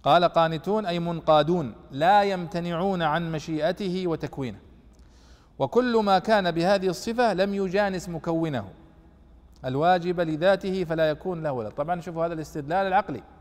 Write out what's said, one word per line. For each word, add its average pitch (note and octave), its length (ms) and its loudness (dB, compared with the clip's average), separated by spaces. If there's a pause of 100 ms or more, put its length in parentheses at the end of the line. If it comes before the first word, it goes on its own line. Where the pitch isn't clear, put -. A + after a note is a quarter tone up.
قال: E3+ 220 4
"قانتون"، E3 600 0
أي F3 140 -2
منقادون، D#3 760 2 (160)
لا F#3 320 4
يمتنعون F3 800 -2
عن E3 300 0
مشيئته F3 760 -4
وتكوينه، C#3 520 -6 (1000)
وكل A3+ 440 2
ما G3 160 4
كان G3 320 2
بهذه F#3 360 2
الصفة A3+ 460 0
لم G3 200 0
يجانس F#3+ 560 -2
مكونه D#3+ 600 -2 (960)
الواجب E3+ 540 2
لذاته F#3 640 0
فلا D#3+ 260 0
يكون E3 340 -6
له D3 80 -2
ولد. A2 200 -4
طبعًا E3 300 -4
شوفوا E3 240 -4
هذا E3+ 80 -4
الاستدلال D#3+ 540 -4
العقلي F#3 360 -2 (180)